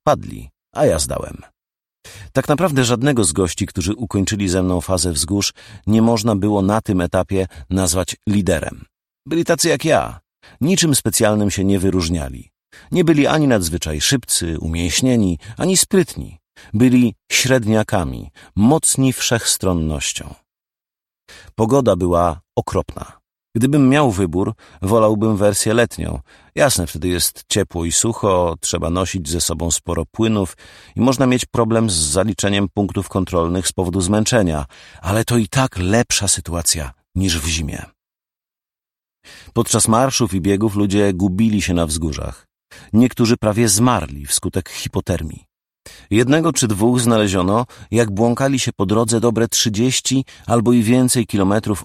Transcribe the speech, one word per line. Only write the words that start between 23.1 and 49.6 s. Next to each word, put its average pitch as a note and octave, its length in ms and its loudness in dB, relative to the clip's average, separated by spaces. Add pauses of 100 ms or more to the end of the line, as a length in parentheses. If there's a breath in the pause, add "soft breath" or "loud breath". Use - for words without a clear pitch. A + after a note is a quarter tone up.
Gdybym C3+ 340 4
miał C#3 220 4
wybór, F#2+ 440 -2 (280 loud breath)
wolałbym G#2+ 540 2
wersję G#2 380 0
letnią. D#2+ 460 -2 (340 soft breath)
Jasne, G2 320 0
wtedy D#2+ 220 -6
jest - 400 -4
ciepło F2 360 -2
i E2 80 -2
sucho, F2+ 680 0
trzeba E2 300 -4
nosić F2+ 380 -4
ze E2+ 120 -4
sobą E2+ 300 -4
sporo E2 360 -4
płynów A2 500 -2 (400 loud breath)
i - 40 0
można C3 260 2
mieć B2 200 0
problem A2+ 440 0
z G2 40 -2
zaliczeniem F#2+ 800 0
punktów G2 340 -2
kontrolnych F2+ 600 -2
z - 40 -2
powodu F#2 280 -2
zmęczenia, F#2 640 0 (340 loud breath)
ale G#2 240 -2
to A#2+ 120 0
i A2 120 0
tak C3 300 -2
lepsza G2 500 0
sytuacja E2 640 -4 (220)
niż F2+ 240 0
w D2+ 80 -6
zimie. D#2+ 380 -6 (1700 loud breath)
Podczas A2+ 360 0
marszów A#2+ 460 2
i F#2+ 60 -2
biegów G2 360 0
ludzie G2+ 380 2
gubili G2 480 0
się F2 120 -2
na E2+ 120 2
wzgórzach. D2+ 600 -6 (460 loud breath)
Niektórzy A#2 440 2
prawie G#2+ 320 0
zmarli F#2 580 0
wskutek - 420 -6
hipotermii. - 760 -6 (640 loud breath)
Jednego C#3 420 2
czy - 160 0
dwóch A#2 320 2
znaleziono, G#2+ 640 2 (240 loud breath)
jak A2 200 2
błąkali A#2+ 480 0
się A#2 180 -4
po G2+ 100 -2
drodze A2 340 2
dobre A2+ 280 2
trzydzieści B2+ 760 -2 (220 loud breath)